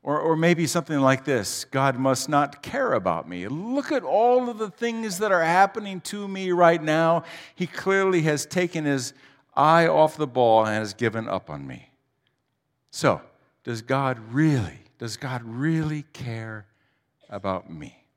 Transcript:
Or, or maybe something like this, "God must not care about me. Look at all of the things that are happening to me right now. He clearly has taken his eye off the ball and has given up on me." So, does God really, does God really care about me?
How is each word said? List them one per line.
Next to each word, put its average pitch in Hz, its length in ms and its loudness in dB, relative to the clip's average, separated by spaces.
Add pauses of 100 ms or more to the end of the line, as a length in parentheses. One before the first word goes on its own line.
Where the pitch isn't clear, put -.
Or, 143 140 -2
or 160 160 2
maybe 165 320 2
something 165 320 -2
like 135 260 4
this, 123 400 -2
"God 135 320 0
must 131 320 0
not 147 320 0
care 247 340 -2
about 87 340 -2
me. 90 180 -10
Look 226 460 -6
at 262 100 0
all 240 460 2
of 220 100 -10
the 214 100 -6
things 226 500 -6
that 196 120 -2
are 175 140 4
happening 190 560 2
to 202 260 -10
me 190 240 -6
right 170 320 6
now. 160 400 2 (320)
He 180 140 -4
clearly 190 540 2
has 151 220 0
taken 175 400 -4
his 135 280 -2 (420)
eye 160 320 6
off 156 300 4
the 151 100 -4
ball 117 400 4
and 107 80 -2
has 107 180 -4
given 110 360 -2
up 95 200 -6
on 71 200 -12
me." - 240 -16 (960)
So, 110 300 0 (420)
does 117 180 -8
God 131 380 -2 (140)
really, 139 480 0 (180)
does 113 180 -10
God 127 280 -8
really 151 580 -4 (100)
care 113 540 -10 (640)
about 95 400 -6
me? 73 340 -16 (120)